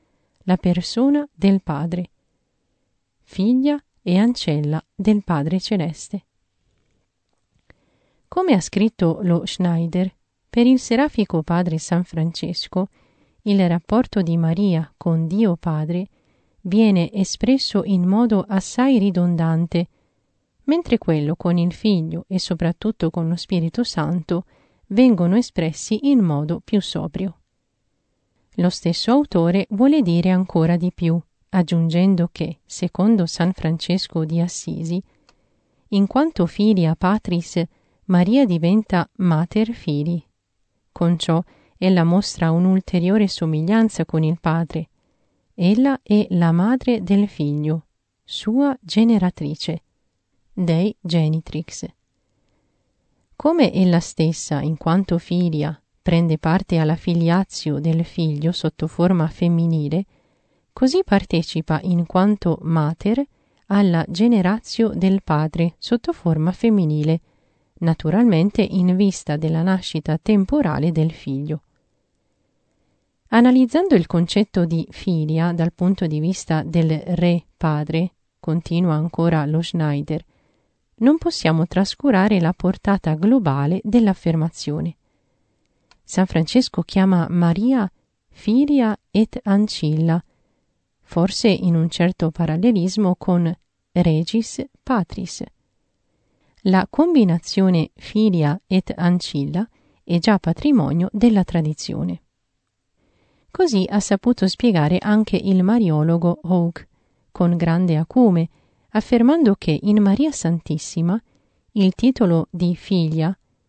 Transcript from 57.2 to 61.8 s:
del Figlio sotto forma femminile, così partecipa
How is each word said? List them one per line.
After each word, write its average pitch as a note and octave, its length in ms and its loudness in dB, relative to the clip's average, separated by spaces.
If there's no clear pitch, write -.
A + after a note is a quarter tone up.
del E3 260 0
Figlio D#3 460 -2
sotto - 380 -4
forma E3+ 400 0
femminile, E3 800 0
così C#4 320 0
partecipa E3 800 -2